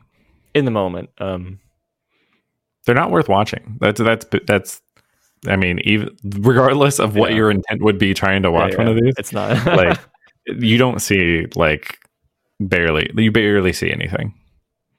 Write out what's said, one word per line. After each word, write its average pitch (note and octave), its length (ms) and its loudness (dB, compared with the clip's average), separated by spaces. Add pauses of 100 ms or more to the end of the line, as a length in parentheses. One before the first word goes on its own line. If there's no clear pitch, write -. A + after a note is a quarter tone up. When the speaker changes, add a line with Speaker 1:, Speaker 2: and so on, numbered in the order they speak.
(560)
Speaker 1:
in D3 100 2
the B2 60 -2
moment. F#2 380 -4 (100)
Um, F#2+ 400 -8 (1300)
Speaker 2:
They're A#2+ 100 2
not E3 160 0
worth E3+ 180 0
watching. G#2+ 500 -2
That's, G#2 220 0
that's, A2+ 240 0 (200)
that's, - 360 -2 (640)
I G2 80 0
mean, F2+ 280 0
even G#2 400 -2
regardless B2+ 760 2
of G#2+ 160 0
what G#2+ 160 2
Speaker 1:
Yeah. A2 60 0
Speaker 2:
your A2 140 4
intent G#2 300 -4
would G2+ 180 2
be G2 140 2
trying G2 300 0
to F2+ 60 2
Speaker 1:
Yeah, E2 40 2
Speaker 2:
watch F2+ 240 0
one A2+ 100 0
Speaker 1:
yeah. A2+ 60 2
Speaker 2:
of A2+ 80 0
these, C3 160 2
Speaker 1:
It's - 160 -10
not. G#2+ 320 -2
<laughs> - 0 -
Speaker 2:
like, A#2+ 340 2 (480)
you A#2 300 0
don't B2+ 220 0
see, E2+ 460 0 (100)
like, D#2 440 -2 (600)
barely, E2+ 560 0
you A2 160 2
barely G#2 420 2
see E2 180 -4
anything. - 420 -6 (640)